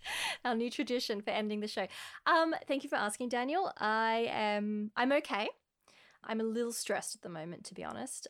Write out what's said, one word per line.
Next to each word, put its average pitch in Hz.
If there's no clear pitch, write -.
Our 240
new 233
tradition 240
for 214
ending 214
the 208
show. 202
Um, 330
thank 277
you 285
for 311
asking, 220
Daniel. 269
I 226
am, 208
I'm 254
okay. 277
I'm 226
a 226
little 233
stressed -
at -
the -
moment, 165
to -
be 180
honest. -